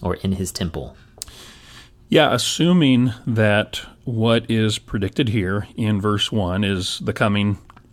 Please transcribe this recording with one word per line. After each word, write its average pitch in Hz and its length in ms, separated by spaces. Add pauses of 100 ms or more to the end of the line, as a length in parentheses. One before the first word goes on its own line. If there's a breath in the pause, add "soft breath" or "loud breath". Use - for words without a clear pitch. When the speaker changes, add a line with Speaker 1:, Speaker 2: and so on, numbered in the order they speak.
Speaker 1:
or 87 140
in 95 160
his 92 180
temple? - 460 (1120 loud breath)
Speaker 2:
Yeah, 147 260
assuming 131 760 (160)
that 107 540 (200)
what 113 480
is 110 300
predicted - 480
here 101 480
in 107 240
verse 104 320
one 98 320
is 95 340
the 107 140
coming 104 460 (340)